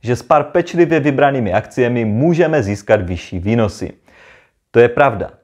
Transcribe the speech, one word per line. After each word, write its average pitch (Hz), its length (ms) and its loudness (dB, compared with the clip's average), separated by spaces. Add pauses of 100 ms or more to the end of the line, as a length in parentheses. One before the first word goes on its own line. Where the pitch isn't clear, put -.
že 120 160 -4
s - 60 -12
pár 147 220 2
pečlivě 170 560 0
vybranými 139 520 0
akciemi 120 520 -2
můžeme 156 580 0
získat 101 380 0
vyšší 90 380 -8
výnosy. 104 540 -2 (800)
To 117 100 4
je 120 80 6
pravda. 120 420 0 (120)